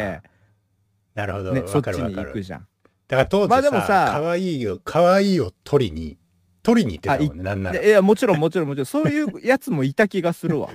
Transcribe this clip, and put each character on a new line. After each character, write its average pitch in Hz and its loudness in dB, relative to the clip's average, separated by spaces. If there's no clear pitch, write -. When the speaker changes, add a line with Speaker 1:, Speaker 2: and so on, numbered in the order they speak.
Speaker 1:
ー。 - -20
な 104 -6
る 95 -4
ほ 98 -6
ど。 92 -4
Speaker 2:
ね、 131 0
Speaker 1:
わ 120 -6
か - -10
る 151 0
わ 143 0
か 113 -4
る。 90 -4
Speaker 2:
そ 85 -4
っ 76 -4
ち - -8
に - -6
行 - -12
く 104 -8
じ 92 -12
ゃ 78 -12
ん。 - -20
Speaker 1:
だ 131 -2
か 131 4
ら - 0
当 196 0
時 - 2
さ、 180 0
Speaker 2:
ま 233 4
あ 269 4
で 285 2
も 247 0
さ、 185 2
Speaker 1:
可 151 -2
愛 175 -2
い 131 -4
よ、 104 -4
可 175 4
愛 196 2
い 170 2
を 98 -2
取 135 2
り 85 -6
に、 78 -10
取 233 4
り 160 0
に 90 -6
行 - -10
っ - -20
て - -8
た 139 2
も 143 0
ん 82 -16
ね、 95 -6
Speaker 2:
あ、 101 -4
い-、 - -
Speaker 1:
な - -
ん 98 -4
な 92 -4
ら。 98 -4
Speaker 2:
い - -6
や、 196 2
い - 8
や、 208 6
も 196 6
ち 262 -2
ろ 202 4
ん、 156 0
も 160 0
ち 185 -4
ろ 165 0
ん、 - -6
も 139 -6
ち 139 -10
ろ 143 0
ん。 127 -6
そ 302 -2
う - 2
い 294 0
う 233 -8
や 254 2
つ - -10
も 147 0
い 135 -2
た 214 2
気 190 -4
が 165 0
す - -10
る 156 -2
わ。 - -6